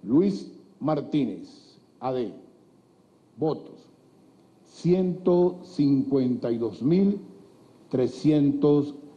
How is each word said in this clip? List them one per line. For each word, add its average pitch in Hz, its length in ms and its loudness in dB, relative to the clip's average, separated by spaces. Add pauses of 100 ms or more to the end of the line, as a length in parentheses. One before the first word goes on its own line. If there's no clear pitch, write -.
Luis 160 480 0 (280)
Martínez, 139 960 -6 (220)
A 127 140 -6
D. 117 200 -4 (1040)
Votos, 139 420 -4 (840)
ciento 180 1000 0
cincuenta 131 880 0
y 117 60 -2
dos 113 240 -6
mil 196 380 2 (720)
trescientos 143 1040 2 (220)